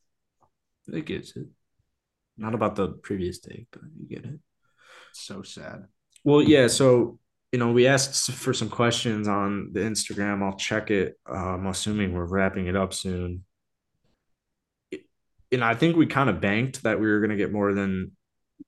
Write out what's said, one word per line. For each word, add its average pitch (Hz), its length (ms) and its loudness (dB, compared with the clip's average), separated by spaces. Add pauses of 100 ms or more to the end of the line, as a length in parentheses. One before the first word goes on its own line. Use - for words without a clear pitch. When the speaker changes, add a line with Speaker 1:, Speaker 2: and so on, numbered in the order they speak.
(880)
Speaker 1:
It 156 180 -10
gets - 280 -10
it. 131 140 -14 (880)
Not 110 180 -6
about 107 220 0
the 95 120 0
previous - 520 -6
take, - 320 -18
but - 100 -20 (160)
you - 80 -16
get - 180 -12
it. 151 140 -12 (720)
Speaker 2:
So 98 300 -14
sad. - 440 -16 (360)
Speaker 1:
Well, 147 180 6
yeah. 143 280 8
So, 123 500 4 (320)
you 127 80 0
know, 120 140 2
we 123 160 8
asked 135 220 2 (200)
s-, 127 60 -10
for - 180 -2
some 110 140 -4
questions 113 580 0
on 101 460 -2
the 101 80 -2
Instagram. 101 640 -4
I'll 98 120 -4
check 107 360 -2
it. 95 260 0 (100)
Uh, 92 260 -4
I'm 92 120 -6
assuming 98 460 -2
we're 87 120 -4
wrapping 92 440 -2
it 92 80 0
up 95 180 -2
soon. 90 500 -6 (2000)
And 123 120 2
I 117 100 4
think 165 220 2
we 151 100 6
kinda 131 260 2
banked 104 500 -2
that 107 180 0
we 110 60 0
were 107 140 2
gonna 107 160 0
get 98 160 -2
more 101 200 0
than, 98 400 -4 (560)